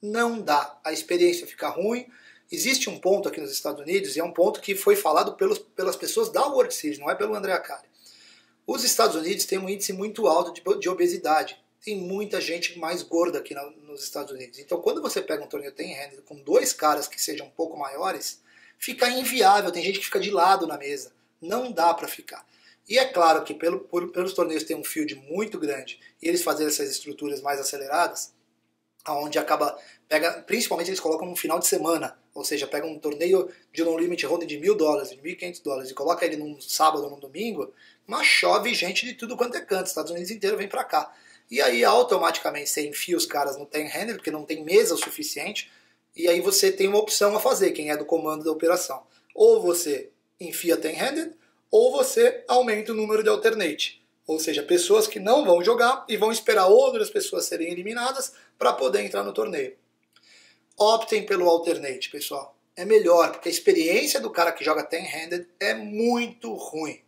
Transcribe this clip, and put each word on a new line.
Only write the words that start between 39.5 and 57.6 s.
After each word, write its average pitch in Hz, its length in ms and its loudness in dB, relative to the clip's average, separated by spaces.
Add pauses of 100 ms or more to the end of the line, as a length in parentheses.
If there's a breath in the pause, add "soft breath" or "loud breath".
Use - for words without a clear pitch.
é 339 60 -6
canto, 190 240 -2
Estados 151 260 -6
Unidos 180 180 -8
inteiro 202 280 -2
vem 202 100 -6
pra - 160 -4
cá. - 300 -2 (360 loud breath)
E 123 120 -2
aí 120 220 4
automaticamente 156 840 2
você 147 180 -2
enfia 165 300 -4
os 156 80 0
caras 139 320 -4
no 147 80 -14
ten-handed, 156 520 -6
porque - 140 -6
não 156 140 -8
tem 156 180 -6
mesa 175 320 4
o 151 40 -4
suficiente, - 720 -8 (440 soft breath)
e 165 140 0
aí 175 140 4
você 190 280 4
tem 196 180 2
uma 202 100 4
opção 208 360 2
a 214 60 0
fazer, 196 300 4
quem 151 200 -6
é 147 60 0
do 151 80 -6
comando 156 400 -2
da 160 80 0
operação. 165 540 0 (280 soft breath)
Ou 220 280 8
você 170 480 -2 (280)
enfia 170 380 -2
ten-handed, 233 580 -4 (360 soft breath)
ou 247 220 6
você 247 540 2
aumenta 226 460 2
o - 20 -4
número 214 280 0
de 214 80 4
alternate. 208 720 0 (240)
Ou 156 120 -2
seja, 151 240 -2
pessoas 196 440 4
que - 120 -6
não 233 260 4
vão 175 200 6
jogar 240 420 4
e 220 100 -4
vão 208 140 2
esperar 214 360 4
outras 233 420 6
pessoas 190 380 -4
serem 170 240 -4